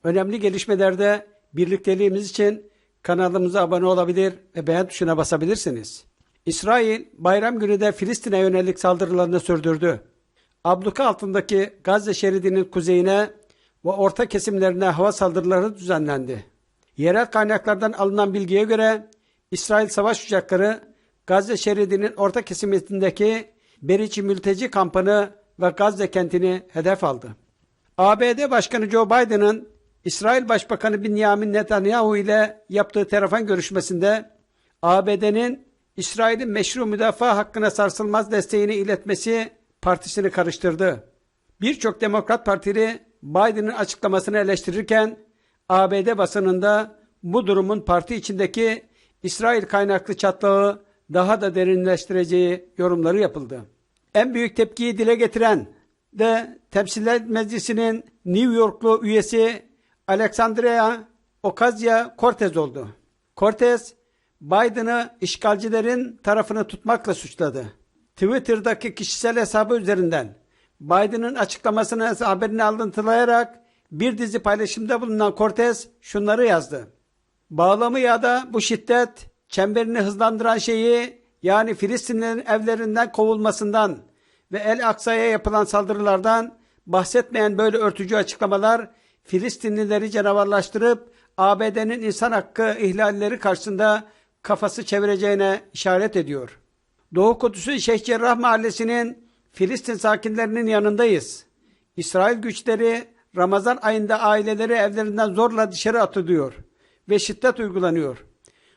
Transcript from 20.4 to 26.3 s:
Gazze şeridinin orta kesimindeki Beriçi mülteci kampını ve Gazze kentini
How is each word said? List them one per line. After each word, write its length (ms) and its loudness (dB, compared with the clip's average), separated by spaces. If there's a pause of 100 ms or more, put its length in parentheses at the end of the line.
Gazze 300 0
şeridinin 600 0
orta 240 0
kesimindeki 1120 -2 (280)
Beriçi 400 0
mülteci 500 -2
kampını 580 2 (300)
ve 100 2
Gazze 420 0
kentini 580 0